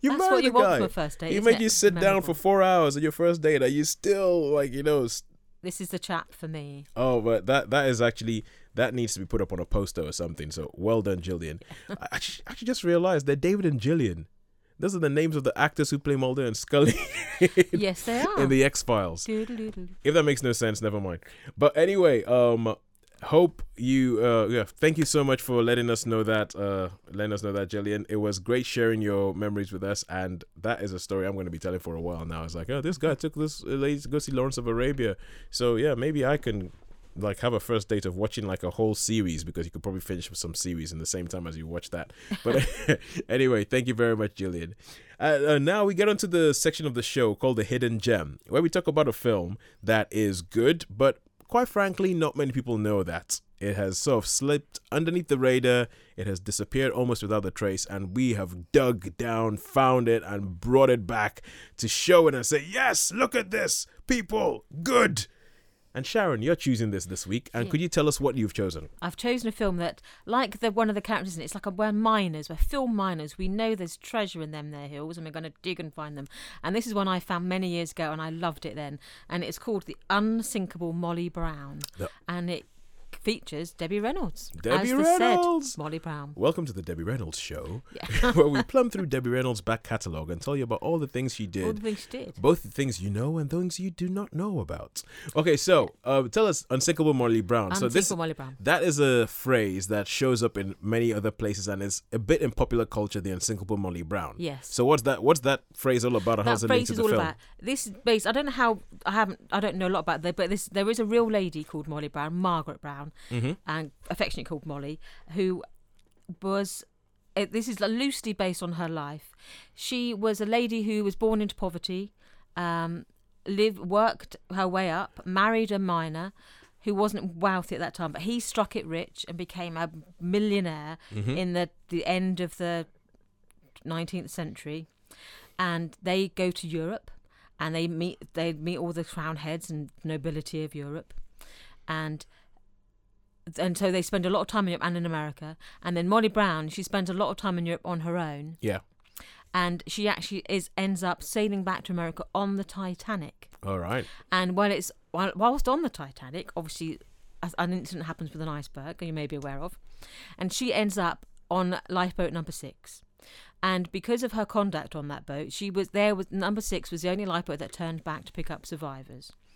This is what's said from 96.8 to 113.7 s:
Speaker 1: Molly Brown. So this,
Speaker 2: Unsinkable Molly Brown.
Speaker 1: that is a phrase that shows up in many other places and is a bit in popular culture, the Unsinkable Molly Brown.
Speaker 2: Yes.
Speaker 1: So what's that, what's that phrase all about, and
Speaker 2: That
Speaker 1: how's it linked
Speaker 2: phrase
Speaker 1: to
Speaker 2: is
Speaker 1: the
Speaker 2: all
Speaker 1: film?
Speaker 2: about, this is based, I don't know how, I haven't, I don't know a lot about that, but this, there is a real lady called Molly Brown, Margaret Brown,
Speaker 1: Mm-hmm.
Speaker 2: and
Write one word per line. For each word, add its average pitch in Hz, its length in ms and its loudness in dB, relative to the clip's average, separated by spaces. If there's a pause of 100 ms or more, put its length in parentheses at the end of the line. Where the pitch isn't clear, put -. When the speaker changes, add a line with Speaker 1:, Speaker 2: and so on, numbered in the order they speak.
Speaker 1:
Molly 120 300 4
Brown. 98 320 2
So 190 140 0
this, 120 80 2 (140)
Speaker 2:
Unsinkable 190 80 -2
Molly 160 140 -2
Brown. 135 280 -12
Speaker 1:
that 143 240 4
is 156 160 2
a 123 260 6
phrase 101 600 0
that 104 200 0
shows 127 340 2
up 117 140 0
in 95 240 -4
many 113 320 2
other 104 200 0
places 101 360 -4
and 98 140 -4
is 98 200 -4 (100)
a 110 60 -2
bit 113 220 2
in 131 120 -2
popular 117 340 0
culture, 104 340 -4
the 95 120 -4
Unsinkable 98 440 -4
Molly 90 260 -4
Brown. 82 360 -6
Speaker 2:
Yes. 143 340 -8
Speaker 1:
So 123 140 2
what's 139 160 6
that, 127 200 0
what's 131 180 6
that 139 240 0 (100)
phrase 127 300 2
all 123 120 2
about, 107 220 2
and 104 80 0
Speaker 2:
That 240 60 4
Speaker 1:
how's 160 120 0
it 110 60 0
linked - 160 4
Speaker 2:
phrase - 20 -
Speaker 1:
to - 40 -2
Speaker 2:
is - 60 -2
Speaker 1:
the 233 40 2
Speaker 2:
all 214 80 4
Speaker 1:
film? - 100 4
Speaker 2:
about, 160 140 -2 (260)
this 262 280 -4
is 196 40 -14 (120)
based, 226 220 4
I 220 60 0
don't 285 140 0
know 269 60 -4
how, 240 260 2 (260)
I - 60 0
haven't, 202 300 0 (120)
I 202 80 0
don't 196 160 -2
know 185 120 0
a - 20 2
lot 190 100 2
about 156 220 -2
that, 175 140 -2
but 180 120 0
this, 196 200 -2
there 196 200 0
is 226 100 0
a 233 60 2
real 226 260 4
lady 175 340 0
called 147 240 -8
Molly 147 200 -6
Brown, 151 280 -6
Margaret 170 440 0
Brown, 143 200 -12 (300)
Speaker 1:
Mm-hmm. 123 220 0 (140)
Speaker 2:
and 156 240 -4 (200)